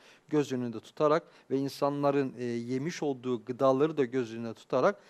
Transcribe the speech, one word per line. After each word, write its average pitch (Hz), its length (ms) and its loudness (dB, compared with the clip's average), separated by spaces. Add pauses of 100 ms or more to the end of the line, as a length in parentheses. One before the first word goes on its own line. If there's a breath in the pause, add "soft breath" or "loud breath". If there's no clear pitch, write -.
(300 soft breath)
göz 143 220 2
önünde 123 280 -4
tutarak 156 440 0 (280 soft breath)
ve 131 60 2
insanların, 139 800 0
e, 123 60 -8
yemiş 123 600 -4
olduğu 127 420 -2
gıdaları 135 520 2
da 139 80 2
göz 120 280 -2
önünde 113 200 -8
tutarak, 151 460 0 (100)